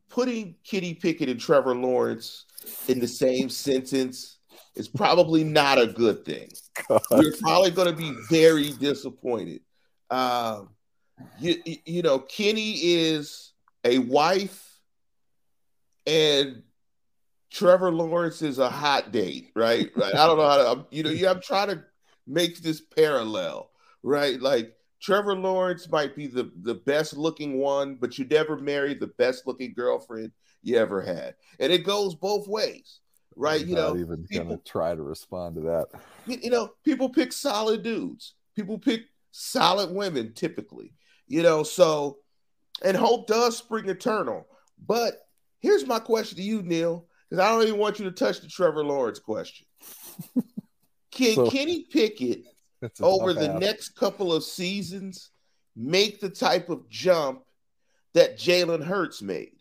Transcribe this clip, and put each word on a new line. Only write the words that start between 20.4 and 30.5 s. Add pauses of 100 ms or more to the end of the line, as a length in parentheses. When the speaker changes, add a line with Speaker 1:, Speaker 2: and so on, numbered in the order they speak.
Speaker 1:
how
to,
I'm,
you
know,
yeah,
I'm
trying
to (420)
make
this
parallel, (340)
right?
Like, (260)
Trevor
Lawrence
might
be
the, (120)
the
best
looking
one,
but
you
never
marry
the
best
looking
girlfriend (320)